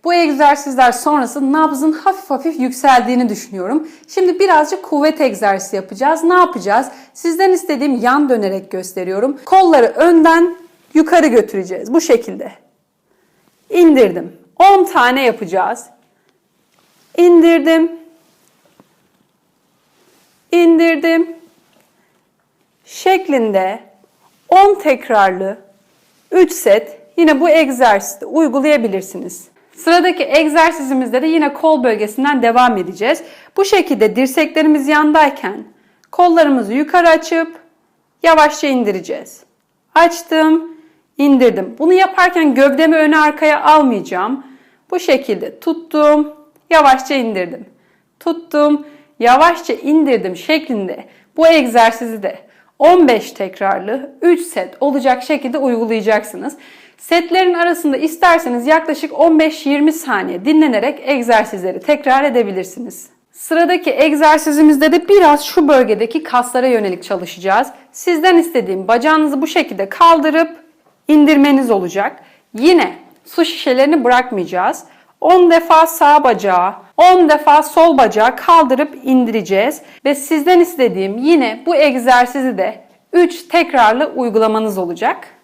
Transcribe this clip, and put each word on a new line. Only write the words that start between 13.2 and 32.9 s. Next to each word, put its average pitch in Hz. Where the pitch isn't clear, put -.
İndirdim. 233
On 381
tane 262
yapacağız. 214
İndirdim. 330
İndirdim. 330
Şeklinde 226
on 392
tekrarlı 202
üç 359
set -
yine 311
bu 339
egzersizde 254
uygulayabilirsiniz. 233
Sıradaki 349
egzersizimizde 285
de 320
yine 302
kol 311
bölgesinden 233
devam 233
edeceğiz. 190